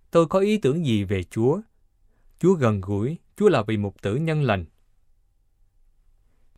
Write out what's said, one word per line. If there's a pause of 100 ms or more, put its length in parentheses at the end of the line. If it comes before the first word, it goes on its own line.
(100)
tôi
có
ý
tưởng
gì
về
Chúa? (800)
Chúa
gần
gũi, (180)
Chúa
là
vị
mục
tử
nhân
lành. (1900)